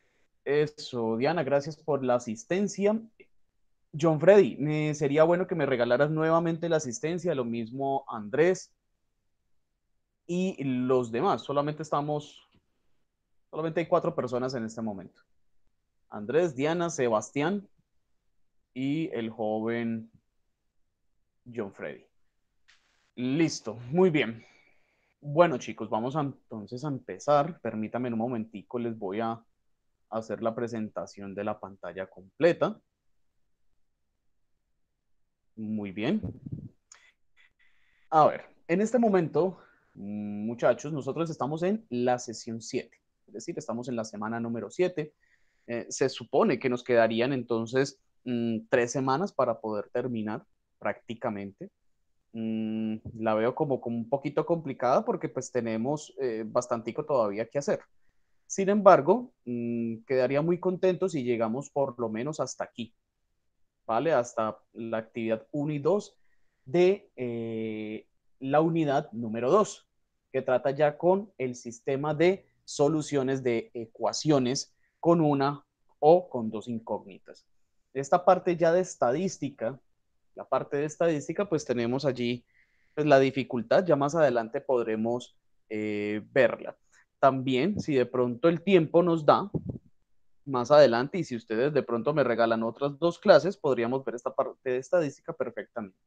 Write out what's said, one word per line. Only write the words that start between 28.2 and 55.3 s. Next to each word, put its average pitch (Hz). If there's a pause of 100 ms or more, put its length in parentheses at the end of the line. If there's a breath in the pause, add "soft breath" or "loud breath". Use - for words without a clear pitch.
les 117
voy 104
a 113 (680)
hacer 110
la 113
presentación 107
de 101
la 107
pantalla 95
completa. 165 (2750)
Muy 107
bien. 135 (1900 soft breath)
A 156
ver, - (240)
en 175
este 220
momento, 180 (340 soft breath)
muchachos, 104
nosotros 147
estamos 156
en 208
la 123
sesión 113
siete. - (280)
Es -
decir, 165
estamos 123
en 127
la 113
semana 110
número 117
siete. 175 (540)
Eh, 117
se 131
supone 143
que 131
nos 123
quedarían 117
entonces, 120 (240)
mm, 117
tres 123
semanas 135
para 123
poder 107
terminar 117 (340)
prácticamente. 107 (680)
Mm, 110 (220)
la 110
veo 110
como, 139
como 117
un 117
poquito 143
complicada 143
porque, 170
pues, -